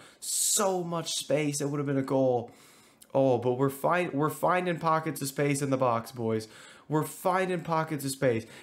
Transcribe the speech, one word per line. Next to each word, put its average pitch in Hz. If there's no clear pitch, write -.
So 190
much 170
space. 147
It 143
would 147
have 143
been 139
a 131
goal. 131
Oh, 135
but 123
we're 135
find-, 160
we're 147
finding 170
pockets 160
of 139
space 143
in 139
the 135
box, 120
boys. 113
We're 151
finding 180
pockets 156
of 135
space. 117